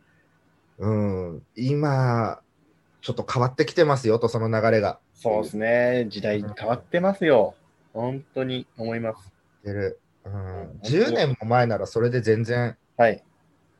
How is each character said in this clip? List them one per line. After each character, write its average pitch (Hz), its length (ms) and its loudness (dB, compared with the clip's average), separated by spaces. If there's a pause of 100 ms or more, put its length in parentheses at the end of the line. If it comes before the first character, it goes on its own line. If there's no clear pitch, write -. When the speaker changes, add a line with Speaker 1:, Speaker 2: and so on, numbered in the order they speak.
(800)
Speaker 1:
う 98 100 -4
ん。 - 20 2
う 110 40 2
ん。 95 400 -2
Speaker 2:
う - 20 -12
ん。 65 60 -16 (120)
今、 131 840 0 (600)
ち - 100 -8
ょ - 20 -2
っ - 40 -10
と 110 140 -6
変 127 100 0
わ 127 80 2
っ 131 60 -12
て 151 120 2
き - 60 -8
て 170 120 6
ま 143 120 4
す 120 120 -2
よ 110 100 6
と、 117 100 0
そ 117 120 -4
の 113 80 -2
流 110 220 2
れ 110 100 4
が。 98 180 -2 (160)
Speaker 1:
そ 107 260 -2
う - 40 0
で 110 40 -8
す 101 80 -10
ね。 120 520 2
時 104 120 -12
代 104 220 -2
変 104 260 -8
わ 123 80 0
っ - 60 -8
て - 180 -2
ま 196 140 2
す 196 100 -4
よ。 120 300 4 (400)
Speaker 2:
う 113 40 -10
ん。 113 40 -4
Speaker 1:
本 135 220 -6 (100)
当 131 100 -2
に 127 220 -6 (100)
思 113 200 -6
い 117 40 -6
ま 113 160 -6
す。 - 160 -20 (320)
Speaker 2:
変 101 100 -6
わ 101 60 -4
っ 95 60 -2
て - 20 -2
る。 - 120 -12 (240)
う - 40 -18
ん。 101 40 -12
Speaker 1:
う 101 40 -8
ん、 98 60 -8
本 92 400 -12
当。 110 80 -4
Speaker 2:
十 202 220 2
年 151 280 0
も 110 60 -8
前 120 200 4
な 107 120 0
ら 92 80 -6
そ - 140 -4
れ 120 100 2
で 123 100 -2
全 110 240 2
然、 120 320 -2 (200)
Speaker 1:
は 117 120 6
い。 - 140 -2 (580)